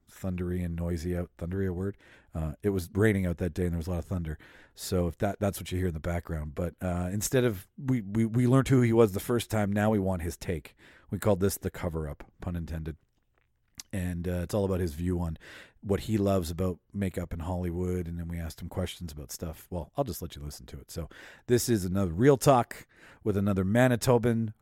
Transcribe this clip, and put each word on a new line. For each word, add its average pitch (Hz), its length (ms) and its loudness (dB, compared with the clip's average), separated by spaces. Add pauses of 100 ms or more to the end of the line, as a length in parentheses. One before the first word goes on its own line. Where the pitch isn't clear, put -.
thundery 90 540 -4
and 85 140 -4
noisy 85 400 -2
out. 87 200 -4
Thundery 95 300 -2
a 92 60 -2
word? 95 240 -4 (360)
Uh, 78 200 -4 (100)
it 104 60 2
was 92 260 0
raining 98 320 4
out 85 120 -2
that 90 160 -2
day 92 100 0
and 87 80 0
there 85 60 -2
was 82 100 -4
a - 20 -4
lot 87 80 -2
of 80 60 -4
thunder. 82 340 -4 (380)
So 87 320 0
if 80 100 -6
that, 101 220 -2
that's 101 180 0
what 87 140 -8
you 92 60 -2
hear 92 100 0
in 80 60 -2
the 78 60 -6
background. 80 540 -4
But, 87 260 -4
uh, 90 320 -2
instead 104 300 0
of, 110 240 0 (100)
we, 131 260 0
we, 104 220 0
we 117 220 2
learned 127 220 6
who 127 140 6
he 117 100 4
was 113 180 8
the 95 80 -4
first 117 320 -2
time. 104 220 2
Now 104 180 4
we 110 80 4
want 95 240 0
his 85 140 -6
take. - 400 -8 (340)
We 101 80 -4
called 101 220 2
this 98 160 2
the - 140 -4
cover 78 380 -6
up, 71 140 -10 (180)
pun 87 140 -4
intended. 80 420 -6 (960)
And, 90 360 -2
uh, 87 140 0
it's 85 120 -4
all 101 100 2
about 92 160 2
his 85 140 -2
view 87 260 0
on 82 180 -4 (420)
what 98 200 0
he 107 180 0
loves 98 320 2
about 90 280 -2 (140)
makeup 95 400 -4
in 85 60 -8
Hollywood. 90 680 -2
And 85 100 -6
then 85 100 -8
we 85 100 -6
asked 82 220 -8
him 90 80 -10
questions 87 440 -6
about 73 180 -14
stuff. - 400 -10
Well, 87 260 -6
I'll 139 80 -2
just 98 160 -6
let 82 140 -10
you 69 80 -14
listen 71 240 -12
to 71 120 -14
it. - 120 -18
So 80 180 -8 (380)
this 117 220 4
is 107 160 2
another 92 280 0
Real 127 240 6
Talk - 500 4 (380)
with 101 120 2
another 98 280 2
Manitoban 117 960 4